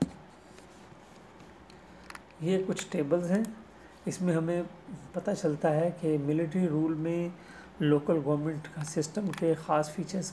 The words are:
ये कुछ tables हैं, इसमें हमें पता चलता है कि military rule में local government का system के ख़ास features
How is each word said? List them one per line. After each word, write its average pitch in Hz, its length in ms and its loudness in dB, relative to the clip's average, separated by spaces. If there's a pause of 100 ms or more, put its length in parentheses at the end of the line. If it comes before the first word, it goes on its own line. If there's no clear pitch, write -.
(2500)
ये 185 140 4
कुछ - 340 -2
tables 170 340 2
हैं, 202 320 0 (500)
इसमें 180 260 0
हमें 165 320 0 (500)
पता 190 180 -2
चलता 160 360 2
है 160 220 4
कि 160 260 0
military 160 500 2
rule 160 280 2
में 170 380 -2 (480)
local 147 320 4
government 151 540 0
का 151 160 -10
system 185 440 -2
के 160 280 2
ख़ास 151 340 0
features 185 440 -4